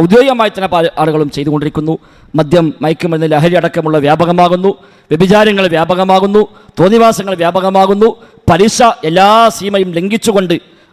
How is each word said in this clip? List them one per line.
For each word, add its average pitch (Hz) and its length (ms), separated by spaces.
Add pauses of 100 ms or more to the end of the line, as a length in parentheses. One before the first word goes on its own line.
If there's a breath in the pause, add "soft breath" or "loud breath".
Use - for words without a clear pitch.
ഔദ്യോഗികമായി 233 540
തന്നെ 190 200
പല 170 140 (140)
ആളുകളും 151 340
ചെയ്തുകൊണ്ടിരിക്കുന്നു. 151 580 (440 soft breath)
മദ്യം, 156 280 (160)
മയക്കുമരുന്ന്, 160 500
ലഹരി 165 280
അടക്കമുള്ള 160 440
വ്യാപകമാകുന്നു, 175 640 (400 soft breath)
വ്യഭിചാരങ്ങൾ 196 540 (100)
വ്യാപകമാകുന്നു, 190 680 (360 loud breath)
തോന്നിവാസങ്ങൾ 208 640
വ്യാപകമാകുന്നു, 190 680 (420 loud breath)
പലിശ 185 280 (300)
എല്ലാ 180 180 (300)
സീമയും 190 400
ലംഘിച്ചുകൊണ്ട് 190 580 (380 soft breath)